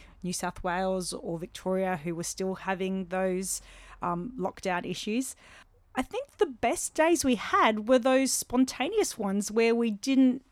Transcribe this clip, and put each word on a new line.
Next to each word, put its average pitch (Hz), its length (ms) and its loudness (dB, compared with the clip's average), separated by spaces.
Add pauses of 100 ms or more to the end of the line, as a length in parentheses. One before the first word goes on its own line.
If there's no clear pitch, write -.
(220)
New 180 100 -6
South - 320 -6
Wales 185 480 -2
or - 260 -8
Victoria, 185 680 -4
who 170 120 -4
were 165 80 -6
still 190 320 -4
having 190 500 -4
those, 185 560 -2 (400)
um, 175 360 -4
lockdown 180 520 -4
issues. 220 460 -4 (600)
I 262 60 0
think - 360 -8
the 415 80 2
best 262 480 -2
days 320 320 4
we 254 100 4
had 220 520 2
were 254 120 6
those 262 320 2
spontaneous 262 840 0
ones 202 340 -2
where 226 240 4
we 233 160 2
didn't 254 600 4